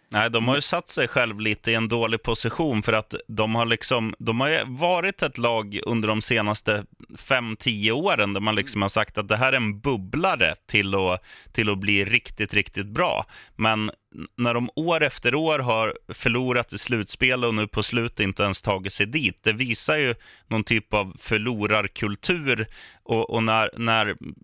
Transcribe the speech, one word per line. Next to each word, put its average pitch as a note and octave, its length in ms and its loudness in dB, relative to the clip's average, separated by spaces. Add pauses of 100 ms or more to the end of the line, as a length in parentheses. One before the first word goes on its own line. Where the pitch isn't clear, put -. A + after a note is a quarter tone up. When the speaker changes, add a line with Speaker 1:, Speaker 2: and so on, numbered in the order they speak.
Speaker 1:
Nej, A2 220 2
de A2+ 180 2
har C3 60 4
ju - 20 2
Speaker 2:
Men C#3+ 60 0
Speaker 1:
satt - 260 -2
sig - 200 0
själv A2+ 320 0
lite G#2+ 300 -2
i A2+ 40 4
en A2+ 140 2
dålig A2+ 340 0
position A#2 600 0
för A2+ 100 0
att A2 220 0 (140)
de A2 260 0
har A#2 120 2
liksom, A2+ 520 0
de A2+ 220 0
har C#3 80 2
ju D#3+ 180 2
varit F3 560 0
ett C#3 160 -4
lag A2 480 -2
under A2 220 0
de A2 140 0
senaste G#2+ 600 0 (320)
fem, A#2+ 420 -2
tio A2 340 0
åren C3 400 0
där G2+ 80 -2
man G#2+ 140 0
liksom G#2 240 -2
Speaker 2:
Mm. G2+ 60 4
Speaker 1:
har G2 40 2
sagt G#2+ 300 -2
att G2+ 100 -4
det G#2+ 80 2
här C3 160 2
är C3+ 40 2
en G#2+ 240 -2
bubblare B2+ 720 0 (120)
till G2+ 280 2
att, F#2 300 2 (280)
till G#2+ 180 2
att G2+ 80 0
bli G2 260 2
riktigt, A2 500 -2
riktigt G2+ 320 -2
bra. A2+ 400 -2 (300)
Men A2 340 0 (240)
n-, - 120 -14 (100)
när A#2+ 180 0
de A#2+ 220 -2
år D#3+ 260 0
efter B2 320 0
år D#3 240 2
har A2+ 400 0 (100)
förlorat A#2+ 640 0
i - 60 -6
slutspel B2 640 0
och A2+ 100 2
nu G#2+ 120 0
på G#2+ 160 -2
slutet A#2 380 -2
inte G2+ 220 0
ens G2+ 200 0
tagit F#2+ 300 -2
sig G#2 140 0
dit, B2 360 -2
det A2 100 2
visar B2 440 -2
ju C3+ 180 0 (340)
någon A2 160 0
typ A2 300 0
av G2 240 0
förlorarkultur. G#2+ 1500 0 (360)
Och, A2+ 280 0
och A2+ 120 0
när, A2 340 4
när A2+ 400 0 (280)